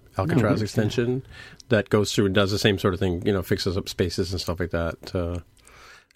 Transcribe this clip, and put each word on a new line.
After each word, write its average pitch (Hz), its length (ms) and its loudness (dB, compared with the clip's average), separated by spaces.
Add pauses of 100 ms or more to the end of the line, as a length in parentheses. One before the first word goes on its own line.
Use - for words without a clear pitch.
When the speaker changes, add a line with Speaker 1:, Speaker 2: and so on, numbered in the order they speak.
(180)
Speaker 1:
Alcatraz 127 420 2
Speaker 2:
No. 107 40 -2
Speaker 1:
extension 120 640 -2 (440)
that 104 200 2
goes 104 240 2
through 104 140 4
and 95 80 0
does 101 160 4
the 101 80 0
same 101 200 4
sort 98 140 2
of 90 60 -4
thing, 92 260 0
you 104 80 2
know, 92 80 0
fixes 92 360 -2
up - 120 -4
spaces 90 420 -2
and 92 80 -4
stuff 90 200 -4
like 85 120 -4
that. 82 420 -6
Uh, 87 260 -4 (760)